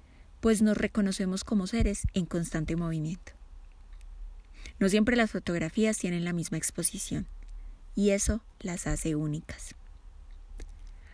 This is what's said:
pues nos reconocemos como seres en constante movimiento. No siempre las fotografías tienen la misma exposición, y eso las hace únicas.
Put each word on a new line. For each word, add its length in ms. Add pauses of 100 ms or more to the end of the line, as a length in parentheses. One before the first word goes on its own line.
(380)
pues 240
nos 140
reconocemos 680
como 240
seres 480
en 100
constante 520
movimiento. 560 (1500)
No 100
siempre 280
las 160
fotografías 680
tienen 260
la 80
misma 260
exposición, 680 (680)
y 140
eso 300 (200)
las 260
hace 300
únicas. 580 (1400)